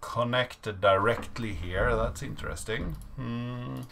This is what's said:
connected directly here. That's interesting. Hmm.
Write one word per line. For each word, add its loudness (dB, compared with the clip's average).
connected -2
directly 4
here. 2
That's 0
interesting. -4
Hmm. -6